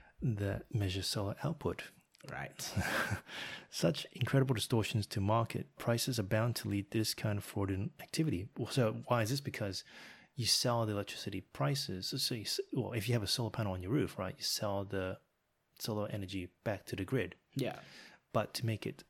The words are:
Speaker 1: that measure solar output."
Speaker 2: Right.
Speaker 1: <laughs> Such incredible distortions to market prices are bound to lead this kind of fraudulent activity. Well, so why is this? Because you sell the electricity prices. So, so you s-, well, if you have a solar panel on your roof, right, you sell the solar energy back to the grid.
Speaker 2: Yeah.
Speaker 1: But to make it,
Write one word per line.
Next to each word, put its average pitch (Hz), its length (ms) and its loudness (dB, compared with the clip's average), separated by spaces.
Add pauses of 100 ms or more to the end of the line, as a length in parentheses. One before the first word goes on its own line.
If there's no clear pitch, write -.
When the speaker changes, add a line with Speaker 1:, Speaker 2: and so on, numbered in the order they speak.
(220)
Speaker 1:
that 101 400 0 (100)
measure 98 300 2
solar 104 400 0
output." 147 400 -2 (500)
Speaker 2:
Right. - 360 -8 (480)
Speaker 1:
<laughs> - 540 -10
Such - 420 2
incredible 135 420 4
distortions 107 540 2
to - 120 -2
market 113 480 2 (100)
prices 117 400 0
are 104 60 2
bound 110 320 2
to - 120 -4
lead 101 220 0
this 110 240 2
kind 104 240 0
of - 60 -6
fraudulent 98 560 0
activity. 120 480 0 (100)
Well, 120 120 0
so 120 260 4 (100)
why 120 160 4
is 104 80 0
this? 139 100 0
Because 101 440 -4 (500)
you 120 100 -2
sell 117 400 4
the 107 80 0
electricity 101 480 -4 (120)
prices. 135 560 0
So, - 80 -4
so 131 180 0
you 110 80 -4
s-, - 180 -2 (120)
well, 107 200 0
if 110 160 0
you 120 60 6
have 113 80 4
a 98 60 -2
solar 113 220 0
panel 104 220 0
on 90 100 -2
your 92 100 -2
roof, 117 260 2
right, 95 180 -2
you - 60 -14
sell 101 420 0
the 95 340 -2 (600)
solar 107 320 -2
energy 95 380 -4 (160)
back 101 220 -2
to - 100 -6
the 98 80 -2
grid. 95 320 0 (180)
Speaker 2:
Yeah. 123 220 -2 (560)
Speaker 1:
But 107 220 2
to 117 120 -2
make 110 180 0
it, - 260 -6